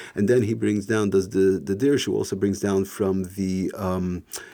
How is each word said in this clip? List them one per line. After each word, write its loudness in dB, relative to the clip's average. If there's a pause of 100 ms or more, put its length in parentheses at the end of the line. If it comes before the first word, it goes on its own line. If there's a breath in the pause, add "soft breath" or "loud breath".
(160 loud breath)
and 2
then 4
he 0
brings 0
down, 2
does 2
the, 4
the -2
Dirshu 2
also -2
brings 0
down 2
from -2
the, -4
um, -4 (300 loud breath)